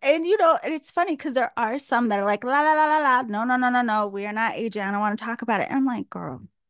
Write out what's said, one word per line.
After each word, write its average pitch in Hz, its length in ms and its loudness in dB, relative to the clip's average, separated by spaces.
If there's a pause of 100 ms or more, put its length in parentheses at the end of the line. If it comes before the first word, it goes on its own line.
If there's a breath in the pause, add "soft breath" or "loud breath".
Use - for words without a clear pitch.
And, 320 240 2
you 403 120 2
know, 330 240 4
and 311 120 -4
it's - 160 -8
funny 349 260 0
'cause 277 180 -6
there 254 220 0
are 233 220 -2
some 240 300 0
that 202 120 0
are 196 40 0
like, 208 200 0
"La, 269 180 2
la, 311 120 4
la, 302 120 4
la, 302 120 4
la. 262 240 2
No, 220 220 -4
no, 254 120 2
no, 254 140 2
no, 247 120 2
no. 214 260 0
We 196 180 -8
are 208 60 -6
not 220 240 -2
aging. 208 260 -4
I 196 100 -4
don't 202 80 -2
wanna 214 160 0
talk 233 260 -8
about 220 180 0
it." - 100 -2
And 269 80 0
I'm 269 80 2
like, 226 240 -4
"Girl, 156 320 -10 (280)